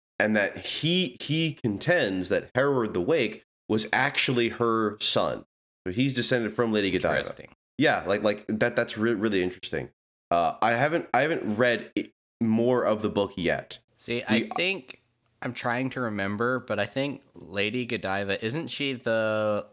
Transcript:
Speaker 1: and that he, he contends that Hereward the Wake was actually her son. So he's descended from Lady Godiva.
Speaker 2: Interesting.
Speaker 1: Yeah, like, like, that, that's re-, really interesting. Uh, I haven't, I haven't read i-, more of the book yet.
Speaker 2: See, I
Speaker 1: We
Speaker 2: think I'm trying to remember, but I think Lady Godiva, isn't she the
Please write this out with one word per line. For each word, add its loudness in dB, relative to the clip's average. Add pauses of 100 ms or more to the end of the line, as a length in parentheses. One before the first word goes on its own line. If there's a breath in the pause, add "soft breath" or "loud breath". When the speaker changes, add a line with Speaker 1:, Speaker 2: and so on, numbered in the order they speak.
(180)
Speaker 1:
and 2
that 0
he, -2
he -2
contends 0
that 0
Hereward 2
the 2
Wake 0 (240)
was 2
actually 2
her 0
son. 0 (400)
So -4
he's 2
descended 0
from 0
Lady 2
Godiva. 2
Speaker 2:
Interesting. -8 (280)
Speaker 1:
Yeah, 2
like, 2
like, 0
that, 0
that's 0
re-, 2
really 2
interesting. -6 (420)
Uh, 4
I 4
haven't, 0
I 4
haven't -2
read 2
i-, -4 (300)
more 4
of 0
the 0
book 0
yet. -2 (200)
Speaker 2:
See, -6
I 0
Speaker 1:
We - (160)
Speaker 2:
think -4 (400)
I'm -6
trying -2
to -6
remember, -2
but -2
I 0
think -4 (140)
Lady -2
Godiva, -2
isn't -4
she -4
the 0